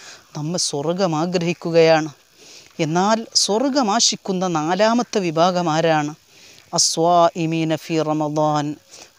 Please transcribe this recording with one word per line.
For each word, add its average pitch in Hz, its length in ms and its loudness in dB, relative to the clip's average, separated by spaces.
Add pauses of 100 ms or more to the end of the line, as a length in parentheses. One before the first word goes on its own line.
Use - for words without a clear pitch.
(360)
നമ്മെ 156 220 -4
സ്വർഗം 165 580 -2
ആഗ്രഹിക്കുകയാണ്. 165 920 2 (720)
എന്നാൽ 190 540 0
സ്വർഗം 254 560 0
ആശിക്കുന്ന 196 560 -2
നാലാമത്തെ 185 720 0
വിഭാഗം 175 520 0
ആരാണ്? 156 440 0 (600)
അസ്വാഇമീന 165 1000 2
ഫി 160 260 -2
റമദാൻ, 151 720 -2 (440)